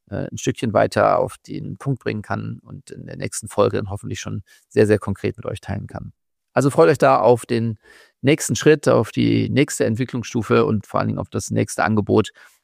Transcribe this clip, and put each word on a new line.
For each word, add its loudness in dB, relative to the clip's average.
äh, -8
ein -10
Stückchen -4
weiter 2
auf -4
den -10
Punkt -6
bringen -6
kann -8
und -20
in -14
der -14
nächsten -10
Folge 2
dann -6
hoffentlich -10
schon -10
sehr, 4
sehr 4
konkret -6
mit -16
euch -8
teilen -8
kann. -14
Also 4
freut 6
euch 4
da 4
auf 4
den -2
nächsten 0
Schritt, 4
auf 4
die 2
nächste 0
Entwicklungsstufe 0
und -2
vor -2
allen -2
Dingen -4
auf -8
das -6
nächste -2
Angebot, 2